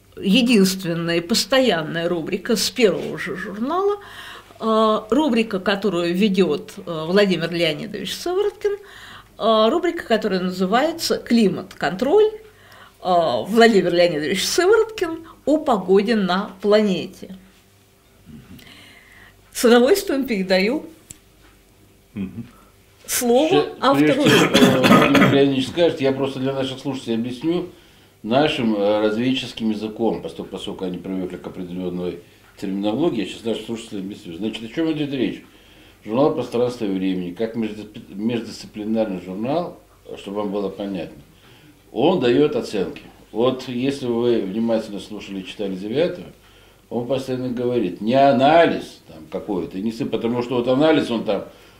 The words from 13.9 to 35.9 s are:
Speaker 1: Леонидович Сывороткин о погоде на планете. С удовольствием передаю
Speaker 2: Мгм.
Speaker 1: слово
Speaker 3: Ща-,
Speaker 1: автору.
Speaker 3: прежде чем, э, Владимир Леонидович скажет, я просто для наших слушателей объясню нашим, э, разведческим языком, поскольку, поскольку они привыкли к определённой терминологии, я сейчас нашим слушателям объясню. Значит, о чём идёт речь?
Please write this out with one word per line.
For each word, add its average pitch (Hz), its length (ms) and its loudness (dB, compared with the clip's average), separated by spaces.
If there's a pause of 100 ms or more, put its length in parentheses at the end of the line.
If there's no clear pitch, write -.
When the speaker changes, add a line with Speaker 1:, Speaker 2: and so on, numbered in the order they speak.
Speaker 1:
Леонидович 170 560 2
Сывороткин 370 800 0 (200)
о 294 120 4
погоде 208 580 2
на 190 360 -2 (100)
планете. 208 760 0 (2250)
С - 140 -2
удовольствием 269 600 4
передаю 196 600 0 (1300)
Speaker 2:
Мгм. 98 320 -8 (600)
Speaker 1:
слово 247 440 2
Speaker 3:
Ща-, - 320 2
Speaker 1:
автору. 277 320 4 (100)
Speaker 3:
прежде 208 160 6
чем, - 140 2
э, - 260 6
Владимир - 540 6
Леонидович 139 340 4
скажет, 165 340 2
я 135 100 2
просто 135 280 -4
для 131 140 -2
наших 135 260 -6
слушателей 131 360 -4
объясню 160 540 -4 (540)
нашим, 113 520 0
э, 104 260 2
разведческим 117 720 -2
языком, 107 500 -4
поскольку, - 300 -12
поскольку 95 340 -10
они 90 120 -6
привыкли 92 400 -8
к - 80 -18
определённой 90 720 -8 (400)
терминологии, 107 640 -2
я 92 40 -4
сейчас - 180 -12
нашим 110 220 -4
слушателям 107 400 -10
объясню. 95 320 -14
Значит, 110 260 -8
о 113 100 -12
чём 160 180 -2
идёт 147 200 -4
речь? 117 320 -4 (600)